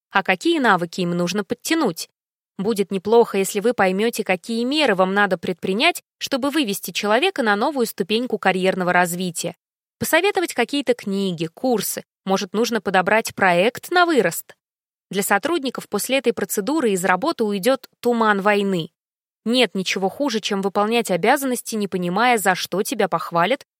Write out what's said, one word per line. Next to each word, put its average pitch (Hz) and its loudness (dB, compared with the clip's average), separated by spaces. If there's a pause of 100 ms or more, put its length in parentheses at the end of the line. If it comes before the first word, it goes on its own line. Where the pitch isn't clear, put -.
а 190 0
какие 320 0
навыки 185 2
им 175 -2
нужно 175 -2
подтянуть. 285 -4 (500)
Будет 196 -2
неплохо, 208 4
если 196 -2
вы 233 2
поймёте, 202 0
какие 226 -2
меры 269 2
вам 185 2
надо 196 2
предпринять, 208 -2 (160)
чтобы 269 -2
вывести 254 -2
человека 254 0
на 214 2
новую 254 0
ступеньку 226 -4
карьерного 180 0
развития. 175 0 (440)
Посоветовать 339 0
какие-то 254 -2
книги, 190 -4
курсы, - -4 (200)
может, 190 -2
нужно 226 -2
подобрать 196 0
проект 185 0
на 359 4
вырост. 226 -2 (560)
Для 190 -4
сотрудников 262 -2
после 247 -2
этой 247 0
процедуры 226 -2
из 185 -2
работы 190 0
уйдёт 208 0 (120)
туман 220 2
войны. 196 2 (560)
Нет 240 2
ничего 190 -2
хуже, 233 -2
чем 196 -4
выполнять 208 0
обязанности, 240 0
не 208 -2
понимая, 196 0
за 185 2
что - -4
тебя 214 -2
похвалят, 175 -2 (160)